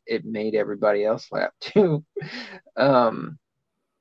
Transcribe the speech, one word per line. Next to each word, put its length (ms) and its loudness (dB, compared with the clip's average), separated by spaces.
it 200 -4
made 300 -4
everybody 480 0
else 280 -2
laugh 240 -4
<laughs> 40 -20
too. 460 2
Um, 600 2